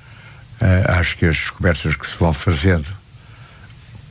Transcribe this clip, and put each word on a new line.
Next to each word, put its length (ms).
Eh, 300
acho 260
que 100
as 120
descobertas 580
que 100
se 120
vão 160
fazendo 540